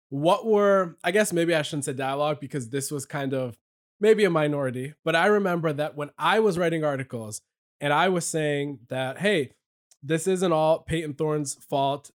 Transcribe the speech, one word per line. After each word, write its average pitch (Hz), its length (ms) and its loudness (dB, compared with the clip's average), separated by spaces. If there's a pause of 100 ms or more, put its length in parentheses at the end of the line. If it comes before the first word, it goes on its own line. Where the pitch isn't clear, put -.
What 165 380 2
were, 196 580 4
I 180 60 -2
guess 202 220 2
maybe 170 220 2
I 151 80 2
shouldn't 143 220 -6
say 151 80 -6
dialogue 135 480 -2
because 135 300 -8
this 135 200 -6
was 143 160 -8
kind 139 280 -4
of 127 220 -4 (440)
maybe 214 240 6
a 185 60 4
minority, 143 640 -2 (100)
but 160 100 0
I 165 120 4
remember 175 460 2
that 147 240 -4
when 147 220 -8
I 180 220 2
was 196 180 2
writing 165 260 0
articles 131 560 -4 (400)
and 143 120 0
I 170 180 4
was 170 160 0
saying 147 540 -2 (100)
that, 131 280 -6
"Hey, 175 360 0 (500)
this 160 240 -2
isn't 185 240 0
all 156 280 4
Peyton 160 340 -6
Thorne's 151 400 -4
fault. 139 600 -4